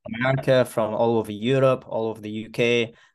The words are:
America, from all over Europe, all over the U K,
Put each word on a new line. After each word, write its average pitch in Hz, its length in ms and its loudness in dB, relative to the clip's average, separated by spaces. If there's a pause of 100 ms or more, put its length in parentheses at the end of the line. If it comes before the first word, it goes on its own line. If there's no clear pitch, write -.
America, 131 600 2
from 110 280 -2
all 117 240 2
over 107 140 -2
Europe, 131 560 0
all 113 200 -4
over 104 120 -8
the 107 100 -10
U 107 200 -10
K, 117 440 0 (220)